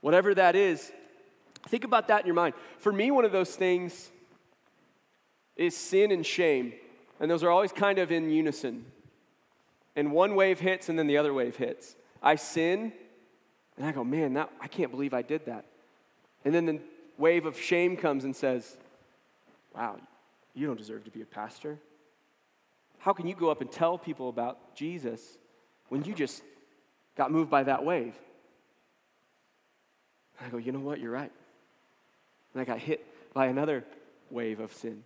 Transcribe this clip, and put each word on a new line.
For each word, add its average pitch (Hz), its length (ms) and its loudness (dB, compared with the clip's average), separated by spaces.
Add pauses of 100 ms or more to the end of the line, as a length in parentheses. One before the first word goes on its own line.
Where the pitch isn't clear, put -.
Whatever 180 340 6
that 180 200 8
is, 185 360 2 (760)
think 233 160 -2
about 226 260 2
that 208 120 6
in - 40 -6
your 175 100 0
mind. 170 180 2 (260)
For 208 120 2
me, 208 200 2
one 254 140 6
of 208 60 4
those 185 240 0
things 180 560 0 (1400)
is 170 200 0
sin 202 360 2
and 170 140 0
shame. 135 480 2 (460)
And 156 120 0
those 165 120 0
are 175 60 4
always 185 220 4
kind 202 260 2
of 175 140 2
in 165 180 0
unison. 143 560 -2 (1080)
And 147 160 0
one 185 240 4
wave 190 240 4
hits 185 300 -2
and 160 100 0
then 156 80 2
the 143 100 4
other 147 160 2
wave 120 220 -2
hits. - 400 -8 (260)
I 151 140 6
sin, 180 580 -2 (840)
and 135 100 -8
I 156 60 -2
go, 135 120 -4
"Man, 139 300 0
that, 151 180 -2 (100)
I 170 60 -14
can't 147 240 -4
believe 135 220 -6
I 123 100 -2
did 151 220 -4
that." 113 200 -12 (800)
And 143 80 2
then 170 120 4
the 156 140 0 (380)
wave 160 300 4
of 147 120 -8
shame 175 380 2
comes 143 260 0
and 135 120 -6
says, 127 420 -4 (1000)
"Wow, 110 220 -8 (560)
you 139 140 -6
don't 123 100 -4
deserve 107 280 -14
to 110 60 -20
be 113 100 -14
a 110 40 -14
pastor. 147 540 -12 (1200)
How 196 140 0
can 180 140 -4
you 185 60 -4
go 170 160 0
up 151 120 -2
and 127 100 -10
tell 170 260 0
people 147 320 -10
about 120 460 -8
Jesus 147 640 -10 (500)
when 143 140 -4
you 190 100 -8
just 156 300 -6 (720)
got 135 160 0
moved 160 180 2
by 139 140 4
that 135 200 0
wave?" 143 300 -2 (2250)
And 127 100 -16
I 120 40 -12
go, 120 60 -8
"You 117 140 -6
know 135 80 -6
what? 143 200 -8
You're 117 120 -8
right." 131 200 -8 (1200)
And 127 80 -8
I 127 40 -6
got 120 120 -6
hit 147 280 -6 (280)
by 135 140 2
another 139 360 -2 (460)
wave 113 300 -6
of 110 140 -10
sin. 110 320 -12